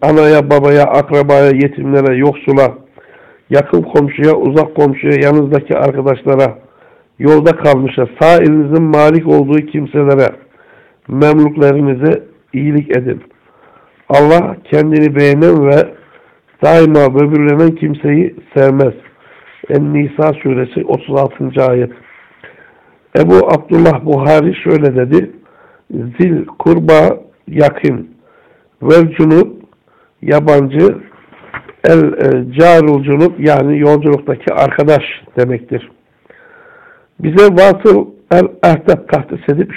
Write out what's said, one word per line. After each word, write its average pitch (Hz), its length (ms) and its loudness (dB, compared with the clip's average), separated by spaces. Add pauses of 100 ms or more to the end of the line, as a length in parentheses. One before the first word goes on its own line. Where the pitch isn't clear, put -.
Anaya, 151 480 2
babaya, 143 340 2
akrabaya, 143 600 2
yetimlere, 139 720 0
yoksula, 139 640 0 (720)
yakın 147 320 0
komşuya, 147 520 0
uzak 151 420 -2
komşuya, 143 380 -2 (100)
yanınızdaki 143 540 0
arkadaşlara, 135 800 -2 (640)
yolda 151 320 2
kalmışa, 135 560 0 (120)
sağ 170 180 4
elinizin 151 460 0
malik 156 440 2
olduğu 151 380 0
kimselere, 139 720 -2 (720)
memluklerinize 147 1160 0 (300)
iyilik 147 440 -4
edin. 127 240 -6 (880)
Allah 165 540 2
kendini 151 520 0
beğenen 143 520 2
ve 143 260 0 (720)
daima 151 520 4
böbürlenen 147 600 0
kimseyi 151 600 -4 (220)
sevmez." 135 360 0 (760)
En-Nisa 147 640 -2
suresi 131 520 -6
otuz 131 300 -6
altıncı 135 460 -4
ayet. 123 300 -2 (1300)
Ebu 165 180 2
Abdullah 165 720 0
Buhari 151 500 0
şöyle 151 400 -2
dedi, 127 360 -2 (600)
"Zil 147 540 -6
kurba 160 720 0 (300)
yakın, 143 600 -4 (720)
vel 160 300 2
cunub 160 360 2 (720)
yabancı, 147 760 0 (840)
el, 165 200 4
e, 131 560 -2
carul 156 440 4
cunub 151 360 -2
yani 147 400 0
yolculuktaki 147 720 -2
arkadaş 139 500 0 (360)
demektir." 123 520 -6 (1300)
Bize 185 340 2
Vasıl 196 540 2 (240)
el-Ahdab 175 800 -2
tahsis 147 380 -6
edip 160 280 -4